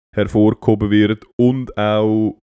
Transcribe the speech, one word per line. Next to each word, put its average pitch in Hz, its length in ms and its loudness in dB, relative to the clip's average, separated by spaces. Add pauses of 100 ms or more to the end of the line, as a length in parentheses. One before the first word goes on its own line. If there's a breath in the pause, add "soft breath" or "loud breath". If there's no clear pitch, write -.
(160)
hervorgehoben 107 720 0
wird 104 360 0 (140)
und 127 380 -2
auch, 107 600 -2 (180)